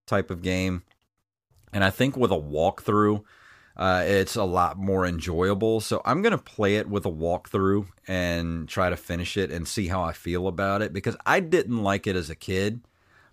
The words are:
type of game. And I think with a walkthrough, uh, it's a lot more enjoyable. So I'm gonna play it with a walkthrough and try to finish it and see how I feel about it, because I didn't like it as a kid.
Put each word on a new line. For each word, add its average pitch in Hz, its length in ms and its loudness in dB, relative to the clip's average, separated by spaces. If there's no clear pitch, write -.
type 98 240 -2
of 87 100 -8
game. 92 440 -2
And 101 100 0
I 95 80 4
think 131 260 0
with 117 140 2
a 95 60 2
walkthrough, 104 880 2
uh, 92 300 2
it's 98 300 2
a 107 80 0
lot 87 340 0
more 95 260 2
enjoyable. 92 760 0
So 113 240 -2
I'm 143 180 2
gonna 208 160 2
play 101 380 0
it 107 120 -2
with 101 160 -2
a 98 60 -2
walkthrough 92 800 0
and 85 640 -2
try 92 220 0
to 87 60 -2
finish 85 400 -6
it 95 140 0
and 85 180 -6
see 92 200 -4
how 92 140 -2
I 82 100 -4
feel 87 340 -4
about 98 360 -2
it, 101 100 -6
because 101 240 -4
I 165 140 2
didn't 151 420 0
like 98 240 0
it 95 100 0
as 82 140 -4
a 80 60 -10
kid. 104 440 -2